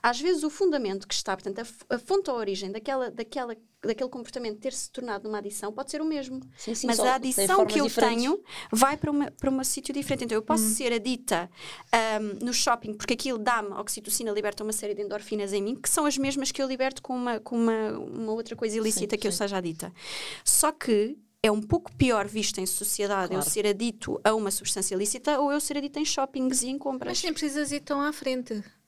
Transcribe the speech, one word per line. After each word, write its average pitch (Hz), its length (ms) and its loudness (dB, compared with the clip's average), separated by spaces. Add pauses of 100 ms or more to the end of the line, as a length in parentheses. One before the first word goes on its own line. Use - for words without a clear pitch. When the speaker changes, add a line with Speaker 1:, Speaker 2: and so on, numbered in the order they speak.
Speaker 1:
às 240 180 2
vezes, 330 200 2
o 302 100 0
fundamento 262 560 0
que - 80 -6
está, - 220 -2
portanto, 196 240 -8
a 226 60 -6
f-, - 240 -18
a 240 100 0
fonte 381 300 0
ou 254 80 -2
a - 20 -2
origem 196 320 -4
daquela, 233 400 -2
daquela, 233 460 -6 (260)
daquele 226 260 -2
comportamento 233 480 -8
ter-se 262 320 -6
tornado 220 380 -6
numa 214 120 -4
adição 202 340 -6
pode 277 180 -8
ser 302 100 -4
o 311 40 -2
mesmo. 269 340 -4 (180)
Speaker 2:
Sim, - 180 -6
sim, 254 120 -2
Speaker 1:
Mas 233 80 2
Speaker 2:
só 226 60 2
Speaker 1:
a 254 180 4
Speaker 2:
tem 262 120 -2
Speaker 1:
adição 226 260 4
Speaker 2:
formas - 160 6
Speaker 1:
que 294 80 4
eu 277 60 4
Speaker 2:
diferentes. 233 360 4
Speaker 1:
tenho 302 180 2 (300)
vai 269 240 6
para 302 160 -2
uma, 285 200 2
para - 180 0
um 269 160 2
sítio - 280 -4
diferente. 277 300 -2
Então, 233 140 0
eu 220 40 2
posso 214 220 2
Speaker 3:
Hum. 220 120 2
Speaker 1:
ser 240 180 0
adita, 226 560 0 (720)
hum, 214 240 -4
no 247 80 0
shopping, 233 400 2
porque 214 220 -2
aquilo 254 220 -2
dá-me 214 360 0
oxitocina, 214 580 -4
liberta 208 320 -2
uma 214 80 -2
série 208 220 -4
de 202 80 -6
endorfinas 208 500 -4
em 202 100 0
mim, 214 140 -2
que - 140 -4
são 311 160 4
as 285 120 2
mesmas 269 360 0
que - 80 -4
eu 269 80 2
liberto 262 320 -2
com - 120 -8
uma, 247 280 -2
com 247 160 -4
uma, 220 420 4
uma 226 320 -6
outra 226 240 -4
coisa 220 220 -2
ilícita 214 400 0
Speaker 2:
Sim, - 20 -6
Speaker 1:
que 214 80 0
eu 190 60 2
Speaker 2:
sim. - 60 -4
Speaker 1:
seja 202 180 0
adita. 170 340 -4 (540)
Só - 260 6
que 233 460 2 (260)
é 220 80 6
um 214 100 2
pouco 214 360 0
pior 220 320 4
visto 208 320 -2
em 190 40 -2
sociedade 196 680 0
Speaker 2:
Claro. 185 120 0
Speaker 1:
eu - 60 0
ser 208 160 2
adito 220 560 -2
a 220 100 6
uma 214 180 0
substância 196 440 -2
ilícita 220 420 0
ou 285 140 2
eu 294 80 2
ser 294 180 -2
adito 285 220 -4
em 302 60 0
shoppings 262 580 0
e 247 60 -4
em 269 80 -4
compras. 277 400 -4
Speaker 4:
Mas - 60 -2
nem 339 100 -2
precisas 294 400 -2
ir 285 80 -4
tão 285 180 -2
à 294 140 0
frente. 247 500 -4 (240)